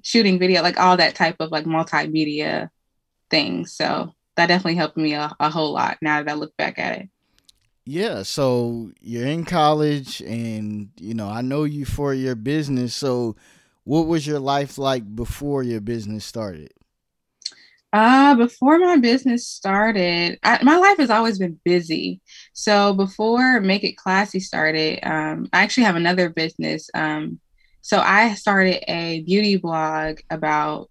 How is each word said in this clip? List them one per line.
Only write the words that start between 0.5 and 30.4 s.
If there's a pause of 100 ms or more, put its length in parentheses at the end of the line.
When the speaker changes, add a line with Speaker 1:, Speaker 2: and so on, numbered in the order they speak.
Speaker 1:
like,
all
that
type
of,
like,
multimedia (600)
things.
So (220)
that
definitely
helped
me
a,
a
whole
lot
now
that
I
look
back
at
it. (760)
Speaker 2:
Yeah,
so (100)
you're
in
college
and,
you
know,
I
know
you
for
your
business.
So (480)
what
was
your
life
like
before
your
business
started? (1200)
Speaker 1:
Uh,
before
my
business
started,
I,
my
life
has
always
been
busy. (320)
So
before
Make
It
Classy
started,
um,
I
actually
have
another
business.
Um, (420)
so
I
started
a
beauty
blog (100)
about